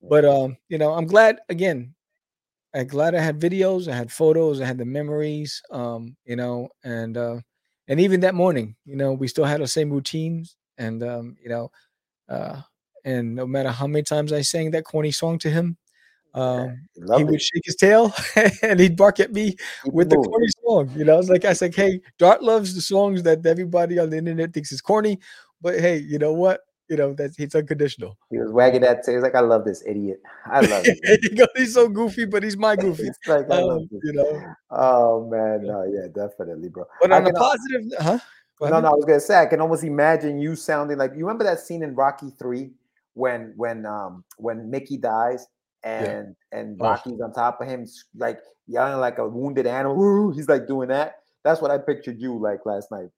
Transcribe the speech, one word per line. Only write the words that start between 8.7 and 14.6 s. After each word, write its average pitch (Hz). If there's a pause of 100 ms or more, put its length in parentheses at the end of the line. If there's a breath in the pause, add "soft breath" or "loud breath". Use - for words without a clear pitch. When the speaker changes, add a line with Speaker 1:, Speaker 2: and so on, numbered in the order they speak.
Speaker 2:
you 139
know, 139
we 135
still 156
had 147
the 131
same 151
routines, 160 (220)
and, 113
um, 120
you 120
know, 117 (580)
uh, - (420)
and 120
no 127
matter 131
how 123
many 151
times 151
I 147
sang 160